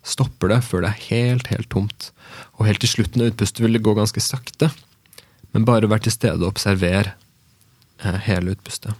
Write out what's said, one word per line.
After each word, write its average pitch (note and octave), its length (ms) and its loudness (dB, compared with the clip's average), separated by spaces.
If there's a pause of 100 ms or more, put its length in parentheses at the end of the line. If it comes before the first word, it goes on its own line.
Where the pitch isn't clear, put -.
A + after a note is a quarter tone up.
stopper - 460 0
det B2 100 4
før F2+ 220 -2
det G2 60 0
er - 180 -8
helt, B2 420 0
helt - 220 -6
tomt. - 380 -4 (460)
Og A2 120 2
helt G2+ 140 2
til B2 80 0
slutten A#2 320 0
av A#2 80 2
utpustet - 340 -2
vil A2+ 100 2
det A2+ 100 0
gå G#2+ 120 4
ganske A2 240 0
sakte. - 480 -2 (840)
Men A2 100 4
bare A2 240 4
vær G#2+ 160 2
til A2+ 80 2
stede E2+ 300 0
og F#2 100 -2
observer, F#2+ 600 0 (880)
eh, F#2+ 280 -4
hele F#2 260 0
utpustet. - 460 -10